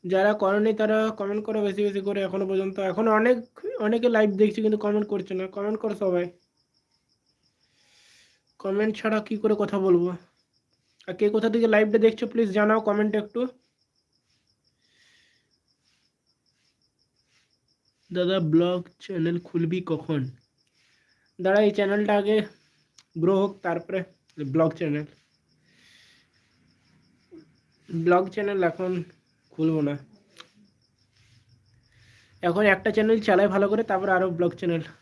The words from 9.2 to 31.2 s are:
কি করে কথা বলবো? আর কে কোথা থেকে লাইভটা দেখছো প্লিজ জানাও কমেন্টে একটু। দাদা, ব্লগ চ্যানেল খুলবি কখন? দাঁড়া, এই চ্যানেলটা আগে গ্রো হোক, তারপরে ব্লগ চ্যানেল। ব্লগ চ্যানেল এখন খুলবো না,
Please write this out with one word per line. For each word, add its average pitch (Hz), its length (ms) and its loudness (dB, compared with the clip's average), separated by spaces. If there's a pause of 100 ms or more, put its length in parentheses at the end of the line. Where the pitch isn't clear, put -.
কি 226 140 -6
করে 214 200 2
কথা 202 240 -2
বলবো? 175 240 4 (960)
আর 185 120 -8
কে 214 60 2 (100)
কোথা 220 180 2
থেকে 226 200 2
লাইভটা 214 320 4
দেখছো 226 260 2
প্লিজ 226 260 0
জানাও 214 300 4
কমেন্টে 214 360 0
একটু। 233 180 -8 (4000)
দাদা, 180 260 0 (160)
ব্লগ 175 260 2 (240)
চ্যানেল 170 340 -4 (100)
খুলবি 165 320 -4 (120)
কখন? 156 300 -4 (1160)
দাঁড়া, 185 280 2
এই 202 100 2
চ্যানেলটা 208 440 0
আগে 214 160 0 (840)
গ্রো 180 200 2
হোক, 196 100 -2 (140)
তারপরে 170 340 -4 (540)
ব্লগ 160 260 2
চ্যানেল। 151 260 -4 (2750)
ব্লগ 175 340 2 (100)
চ্যানেল 202 260 -4 (100)
এখন 180 220 -4 (640)
খুলবো 160 340 0
না, 143 80 -4 (2500)